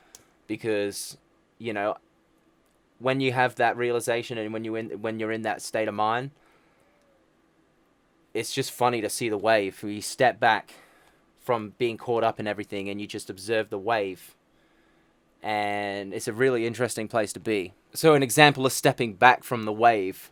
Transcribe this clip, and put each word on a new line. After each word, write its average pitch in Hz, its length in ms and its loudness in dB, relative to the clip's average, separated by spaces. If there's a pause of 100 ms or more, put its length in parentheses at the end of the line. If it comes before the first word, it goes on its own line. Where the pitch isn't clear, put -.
(460)
Because, 107 720 -4 (400)
you 113 160 -8
know, 104 240 -2 (1040)
when 131 200 0
you 135 120 2
have 127 240 2
that 117 220 2
realization 120 600 -2
and 110 160 -6
when 110 100 -6
you 110 120 -6
in, 113 260 -8
when 110 180 -4
you're 110 120 -2
in 113 100 -4
that 107 220 -4
state 110 240 -2
of 104 80 -4
mind, 113 340 -2 (2000)
it's 113 200 -6
just 131 160 -4
funny 120 320 0
to 101 80 -2
see - 180 -4
the 107 120 -2
wave. 104 420 0
You 104 200 -8
step 117 380 0
back 110 340 2 (640)
from 107 400 -4
being 117 180 -2
caught 117 260 -2
up 113 160 0
in 113 60 -8
everything 101 440 -6
and 101 120 -8
you 104 60 -10
just 104 220 -10
observe 107 420 -4
the 104 80 -4
wave. 98 560 -4 (1080)
And 101 720 -4
it's 110 140 -8
a 117 60 -4
really 120 340 2
interesting 113 400 -4
place 107 260 -2
to - 60 -12
be. 98 340 -2 (200)
So 160 200 6
an 143 80 6
example 135 460 6
of 127 60 -4
stepping 123 400 0
back 120 300 6
from 117 200 -6
the 107 80 -2
wave, 107 600 2